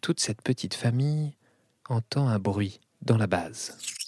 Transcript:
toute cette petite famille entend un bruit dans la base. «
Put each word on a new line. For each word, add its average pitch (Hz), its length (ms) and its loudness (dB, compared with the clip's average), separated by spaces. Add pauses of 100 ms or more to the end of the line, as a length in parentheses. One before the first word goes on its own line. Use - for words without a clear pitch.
toute - 180 -2
cette - 220 -2
petite - 320 -2
famille 143 600 0 (540)
entend 131 400 0
un 110 120 4
bruit 98 420 0 (220)
dans 113 140 4
la 107 100 2
base. « - 500 -4 (300)